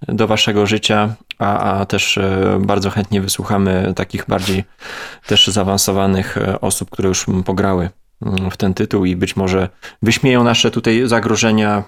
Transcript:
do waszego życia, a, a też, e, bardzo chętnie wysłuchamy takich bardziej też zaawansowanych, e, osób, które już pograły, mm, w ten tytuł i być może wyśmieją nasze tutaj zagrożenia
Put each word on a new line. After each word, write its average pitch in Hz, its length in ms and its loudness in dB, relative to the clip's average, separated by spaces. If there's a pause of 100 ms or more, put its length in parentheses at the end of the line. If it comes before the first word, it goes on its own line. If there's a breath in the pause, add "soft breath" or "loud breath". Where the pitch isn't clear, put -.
do 110 200 0
waszego 104 380 2
życia, 107 500 0 (240)
a, 101 200 0 (200)
a 98 60 -2
też, - 320 -2
e, 95 440 0
bardzo 98 280 0
chętnie 98 320 0
wysłuchamy 98 720 0
takich 95 320 -6
bardziej 95 360 0 (640 loud breath)
też 104 200 4
zaawansowanych, 98 920 0
e, 98 240 -2
osób, - 280 -4
które 95 200 -2
już - 160 -2 (200)
pograły, 95 440 0 (360)
mm, 95 260 -2
w - 60 -14
ten 95 160 0
tytuł 104 320 0
i 92 100 0
być 92 200 -4
może 95 340 0 (320 loud breath)
wyśmieją 120 420 2
nasze 117 280 2
tutaj 117 360 0
zagrożenia 107 800 2